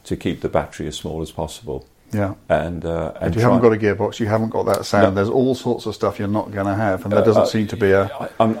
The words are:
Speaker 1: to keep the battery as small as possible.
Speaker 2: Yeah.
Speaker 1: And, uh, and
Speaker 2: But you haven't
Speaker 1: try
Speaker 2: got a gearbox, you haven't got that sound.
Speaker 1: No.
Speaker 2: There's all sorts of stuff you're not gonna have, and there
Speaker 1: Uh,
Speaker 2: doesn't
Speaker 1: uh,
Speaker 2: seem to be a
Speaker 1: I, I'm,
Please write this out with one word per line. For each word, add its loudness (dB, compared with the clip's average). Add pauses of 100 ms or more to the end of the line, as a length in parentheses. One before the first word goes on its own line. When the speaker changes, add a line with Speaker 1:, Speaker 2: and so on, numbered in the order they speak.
Speaker 1:
to -4
keep -4
the -4
battery -4
as -8
small -8
as -10
possible. -10 (260)
Speaker 2:
Yeah. -2 (140)
Speaker 1:
And, -2
uh, -4
and -2
Speaker 2:
But -4
you 0
haven't 4
Speaker 1:
try 6
Speaker 2:
got 4
a -6
gearbox, 0
you 0
haven't 0
got -2
that 0
sound. 2
Speaker 1:
No. 2
Speaker 2:
There's 2
all 2
sorts -4
of -4
stuff -2
you're -2
not -2
gonna -2
have, 0
and -4
there 4
Speaker 1:
Uh, 2
Speaker 2:
doesn't 6
Speaker 1:
uh, 4
Speaker 2:
seem 0
to -8
be 4
a 6 (160)
Speaker 1:
I, -8 (100)
I'm, 4